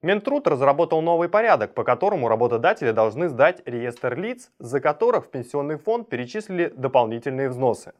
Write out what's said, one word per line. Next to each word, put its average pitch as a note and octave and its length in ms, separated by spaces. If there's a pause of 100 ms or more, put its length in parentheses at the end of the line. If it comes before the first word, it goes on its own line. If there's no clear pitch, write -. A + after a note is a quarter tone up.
Минтруд G#3+ 440
разработал D#3 560
новый E3+ 260
порядок, F#3 460
по A#2+ 80
которому F3+ 460
работодатели A#2 640
должны A2+ 360
сдать D3 360
реестр A#2+ 520
лиц, A#3 440
за C3 180
которых D#3 460
в - 60
пенсионный C#3+ 480
фонд A3+ 300
перечислили E3+ 680
дополнительные C3 720
взносы. B2 520